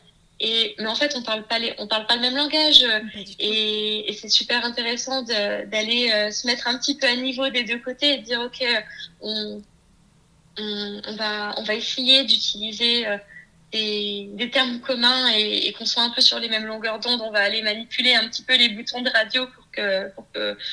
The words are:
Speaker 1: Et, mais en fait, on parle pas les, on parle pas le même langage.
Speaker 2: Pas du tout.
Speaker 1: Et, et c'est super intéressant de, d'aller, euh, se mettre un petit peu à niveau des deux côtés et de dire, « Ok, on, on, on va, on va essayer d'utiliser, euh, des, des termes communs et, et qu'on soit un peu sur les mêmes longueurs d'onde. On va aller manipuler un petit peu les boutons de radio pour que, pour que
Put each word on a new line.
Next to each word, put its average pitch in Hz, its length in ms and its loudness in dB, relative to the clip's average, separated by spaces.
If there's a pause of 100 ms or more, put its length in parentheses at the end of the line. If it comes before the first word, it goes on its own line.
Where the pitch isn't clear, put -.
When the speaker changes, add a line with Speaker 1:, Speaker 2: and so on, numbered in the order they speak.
(400)
Speaker 1:
Et, 226 380 0
mais 220 100 -4
en 226 80 -2
fait, 285 200 0
on 240 80 -6
parle 220 240 -4
pas 233 100 0
les, 233 220 -2
on 208 80 -8
parle 214 180 -2
pas 240 100 4
le 240 60 0
même 254 140 0
langage. 294 480 6
Speaker 2:
Pas 220 160 4
du 208 260 -10
tout. - 140 -16
Speaker 1:
Et, 214 680 -2
et 208 60 -2
c'est 208 160 -8
super 240 340 2
intéressant 240 600 -2
de, 208 420 -2
d'aller, 220 460 0
euh, 214 180 2
se - 160 -6
mettre 240 220 -2
un 247 100 0
petit 277 180 -2
peu 262 120 2
à 240 80 4
niveau 262 340 -2
des 247 140 0
deux 233 160 -4
côtés 254 340 0
et 262 60 -2
de 214 40 -12
dire, « 233 220 -2
Ok, 247 180 -6 (580)
on, 214 400 -8 (960)
on, 208 480 -6
on 214 80 -8
va, 208 420 -4
on 220 60 -4
va 214 100 -2
essayer 262 500 2
d'utiliser, 220 840 0
euh, 208 100 -2 (540)
des, 208 640 -2
des 233 160 -4
termes 247 320 2
communs 247 520 2
et, 208 340 2
et 208 40 -4
qu'on 220 140 -8
soit 233 180 0
un 240 60 0
peu 240 100 -2
sur 240 200 6
les 226 100 -4
mêmes 220 160 -2
longueurs 220 340 -4
d'onde. 240 220 0
On 220 100 -6
va 208 80 4
aller 214 220 2
manipuler 233 540 2
un 226 120 2
petit - 140 -8
peu 254 160 2
les 240 100 6
boutons 233 340 -6
de 254 80 0
radio 233 380 0
pour - 240 -20
que, 196 380 -2
pour - 240 -18
que 208 240 -4 (160)